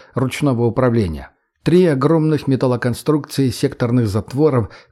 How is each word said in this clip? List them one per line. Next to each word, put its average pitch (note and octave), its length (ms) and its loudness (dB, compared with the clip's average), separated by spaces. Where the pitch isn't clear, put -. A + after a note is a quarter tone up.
ручного B2 500 -2
управления. A2+ 680 -2
Три F3+ 220 4
огромных D#3 640 0
металлоконструкции C3 1040 -2
секторных B2 580 -2
затворов B2 640 0